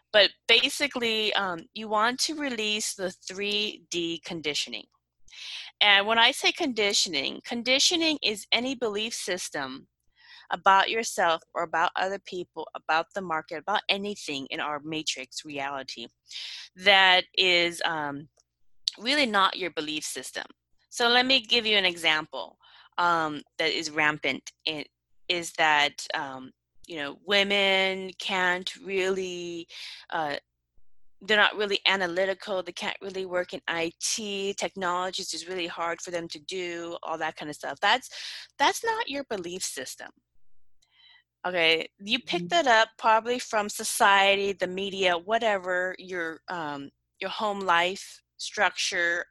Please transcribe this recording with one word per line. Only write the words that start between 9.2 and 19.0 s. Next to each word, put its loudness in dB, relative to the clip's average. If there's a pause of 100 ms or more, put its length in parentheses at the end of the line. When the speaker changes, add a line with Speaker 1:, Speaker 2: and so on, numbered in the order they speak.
Speaker 1:
about 4
yourself 0 (120)
or -2
about 0
other -2
people, -10
about 0
the -6
market, -4
about -2
anything -2
in -6
our -4
matrix -6
reality -10 (680)
that 8 (160)
is, 2
um, -4 (720)
really 2